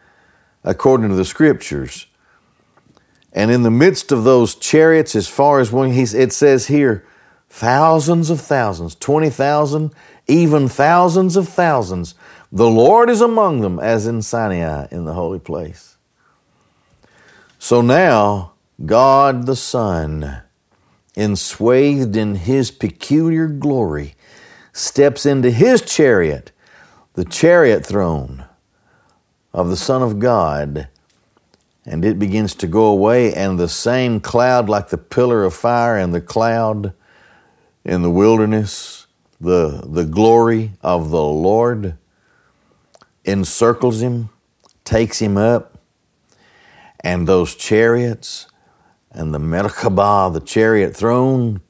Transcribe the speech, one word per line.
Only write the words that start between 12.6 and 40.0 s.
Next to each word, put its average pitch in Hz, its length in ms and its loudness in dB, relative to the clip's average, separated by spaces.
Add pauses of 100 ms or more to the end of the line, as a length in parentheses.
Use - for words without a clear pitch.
Lord 165 400 6
is 226 120 2
among 214 400 2
them 92 180 -2
as 113 300 -2
in 117 140 -4
Sinai 90 680 -4
in 85 140 -10
the 80 100 -8
holy 87 240 -6
place. 80 580 -12 (1600)
So 120 200 2
now, 120 720 2 (300)
God 131 600 4
the 135 80 -2
Son, 78 880 -4 (720)
enswathed 117 1000 0
in 107 180 -2
his 120 380 -2
peculiar 160 720 -2
glory, 123 720 -4 (560)
steps - 520 0
into 131 280 2
his 220 280 4
chariot, 90 720 0 (600)
the 90 120 -6
chariot 147 640 2
throne 71 600 -4 (1080)
of 87 160 -2
the 90 80 -2
Son 131 260 -2
of 107 160 -2
God, 76 720 -2 (1000)
and 80 180 -6
it 87 140 -2
begins 101 380 -4
to - 100 -8
go 104 200 2
away, 107 460 2
and 92 280 -4
the 85 80 -2
same 120 500 -2
cloud 120 500 0
like 104 200 -2
the 87 100 -6
pillar 120 460 0
of 90 100 -2
fire 120 420 -2
and 92 160 -2
the 87 80 -4
cloud 110 720 -4 (920)
in 90 140 -2
the 87 100 0
wilderness, 107 960 0 (320)
the, 82 460 -2
the 82 220 -4